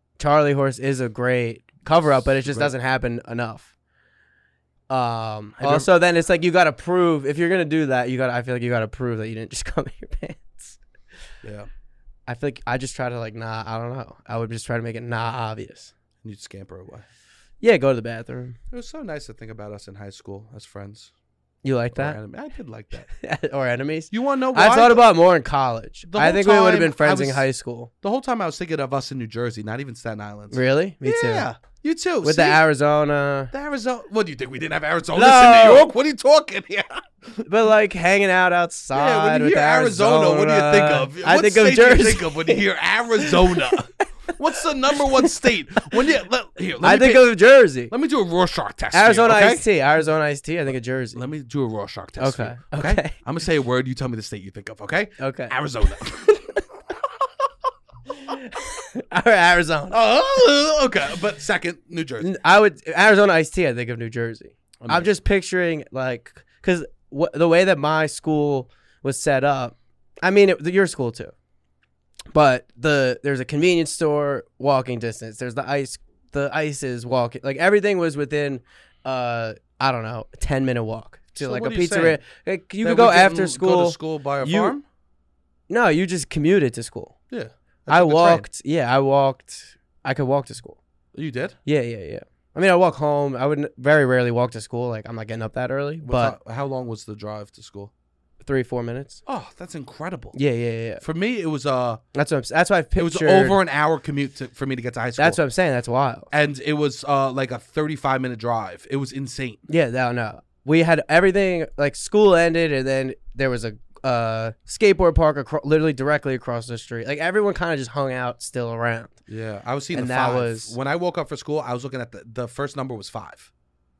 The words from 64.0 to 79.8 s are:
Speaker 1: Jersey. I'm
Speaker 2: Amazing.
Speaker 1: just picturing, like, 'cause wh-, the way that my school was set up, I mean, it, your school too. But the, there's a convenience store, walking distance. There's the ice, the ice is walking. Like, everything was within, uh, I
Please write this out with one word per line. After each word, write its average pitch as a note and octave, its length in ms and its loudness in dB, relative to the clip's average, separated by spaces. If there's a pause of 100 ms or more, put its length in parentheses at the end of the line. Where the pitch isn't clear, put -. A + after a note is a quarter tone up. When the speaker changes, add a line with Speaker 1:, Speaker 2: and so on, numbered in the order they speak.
Speaker 1:
Jersey. A#2 400 -8 (300)
I'm A#2+ 100 -16
Speaker 2:
Amazing. E3 140 0
Speaker 1:
just G3 200 0
picturing, F3+ 680 0
like, B2+ 400 -8 (300)
'cause F3 220 0 (320)
wh-, D#3+ 180 -2
the E3 140 2
way E3+ 160 6
that F#3 140 2
my D#3 280 0
school D3 640 -2 (320)
was C3+ 180 -6
set C3+ 240 0
up, C3 320 -2 (460)
I F3+ 80 2
mean, G3+ 200 6
it, F3 100 -2 (120)
your F#3+ 140 2
school B2 260 -6
too. - 180 -16 (1000)
But C#3 440 2
the, C3 460 0
there's C#3 180 -4
a C3 40 -6
convenience D#3+ 460 0
store, D3 540 -4 (140)
walking C3 400 -2
distance. A2 400 -12
There's B2 160 -10
the B2+ 140 -8
ice, C#3 300 -6 (340)
the C#3 200 -4
ice D3+ 300 -6
is B2 240 -8
walking. B2 380 -2
Like, C3+ 120 -6
everything G3 420 2
was E3 180 -2
within, C#3+ 440 -4 (440)
uh, A#2+ 500 -6 (260)
I C3+ 120 0